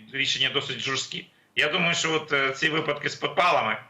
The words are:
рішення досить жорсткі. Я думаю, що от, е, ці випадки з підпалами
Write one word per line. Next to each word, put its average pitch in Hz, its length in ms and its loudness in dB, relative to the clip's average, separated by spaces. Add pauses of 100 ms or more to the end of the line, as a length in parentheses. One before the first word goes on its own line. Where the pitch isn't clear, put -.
(140)
рішення 135 360 0
досить 131 300 -2
жорсткі. 135 480 -4 (280)
Я 139 120 4
думаю, 170 280 0
що 160 180 0
от, 156 200 -2
е, 135 180 2
ці 147 180 0
випадки 147 400 -2
з - 60 -6
підпалами 139 640 2 (120)